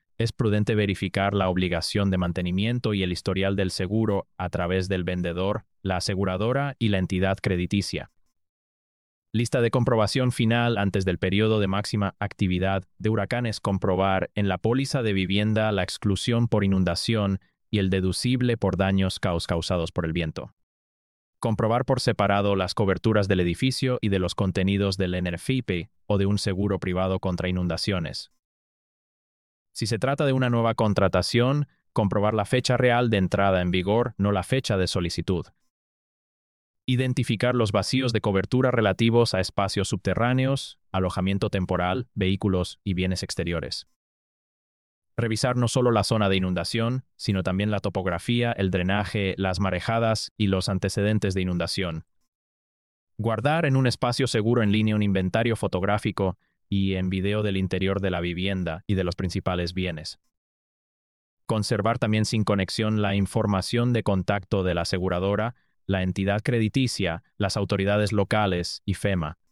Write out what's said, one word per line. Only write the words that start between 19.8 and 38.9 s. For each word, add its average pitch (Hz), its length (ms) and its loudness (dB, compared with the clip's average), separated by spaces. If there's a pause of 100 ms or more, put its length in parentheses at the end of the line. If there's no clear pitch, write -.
por 85 140 -4
el 80 80 -2
viento. 80 400 -6 (840)
Comprobar 117 460 0
por 127 140 2
separado 101 560 4
las 92 180 0
coberturas 101 540 2
del 95 120 2
edificio 127 640 0
y 110 80 0
de 98 100 2
los 90 160 0
contenidos 98 640 0
del 92 160 0
N 90 220 -2
F - 180 -4
I 131 80 0
P 87 280 -4 (180)
o 104 100 2
de 98 80 2
un 101 120 2
seguro 98 420 -2
privado 92 400 0
contra 90 300 -2
inundaciones. 90 840 -2 (1400)
Si - 140 -6
se 107 140 0
trata 139 260 0
de 135 80 2
una 127 160 2
nueva 117 240 2
contratación, 110 920 2 (260)
comprobar 104 400 2
la 104 120 0
fecha 127 320 2
real 123 320 2
de 107 80 4
entrada 95 440 2
en 90 100 0
vigor, 104 460 0
no 101 140 2
la 95 120 0
fecha 127 340 0
de 90 100 2
solicitud. 85 580 -2 (1400)
Identificar 123 680 0
los 110 160 2
vacíos 113 420 0
de 107 80 0
cobertura 123 500 0
relativos 117 600 2